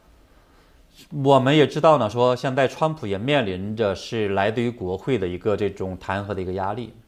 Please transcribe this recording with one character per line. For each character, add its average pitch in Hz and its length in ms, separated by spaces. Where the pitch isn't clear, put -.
我 135 160
们 131 160
也 147 100
知 156 140
道 156 180
呢， 110 120
说 123 260
现 131 180
在 135 140
川 156 260
普 131 140
也 98 100
面 131 280
临 98 300
着 104 200
是 110 340
来 98 220
自 120 100
于 120 80
国 95 280
会 127 200
的 95 80
一 87 120
个 104 180
这 101 140
种 92 280
弹 101 300
劾 107 60
的 95 80
一 90 40
个 90 80
压 95 200
力。 120 200